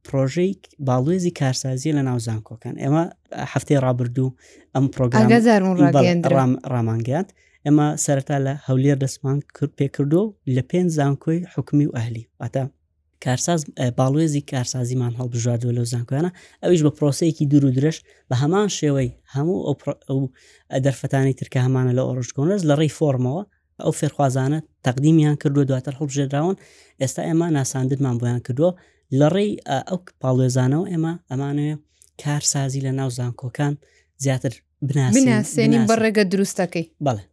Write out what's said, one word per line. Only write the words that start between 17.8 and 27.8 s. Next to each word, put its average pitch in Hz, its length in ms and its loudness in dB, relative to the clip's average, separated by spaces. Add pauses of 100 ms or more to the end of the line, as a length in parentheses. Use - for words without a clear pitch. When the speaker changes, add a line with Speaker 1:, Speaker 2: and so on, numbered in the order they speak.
Speaker 1:
بە 127 120 -4
هەمان 180 320 2
شێوەی 139 420 -2 (160)
هەموو 165 380 -2
ئەو 143 100 -2
پرۆ-، - 300 -8
ئەو 135 160 -2 (500)
دەرفەتانی 135 640 0
تر - 140 -10
کە - 100 -2
هەمانە 127 340 2
لە 127 100 0
Orange 127 320 -6
Corners 185 300 0
لە 147 120 4
ڕێی 156 200 0
فۆرمەوە 135 460 0 (360)
ئەو 156 140 -2
فێرخوازانە 139 680 0 (220)
تەقدیمیان 147 560 2
کردووە، 143 280 0
دواتر 131 300 -4
هەڵبژێردراون. 143 640 -2 (420)
ئێستا 131 240 -4
ئێمە 165 280 0
ناساندنمان 131 680 0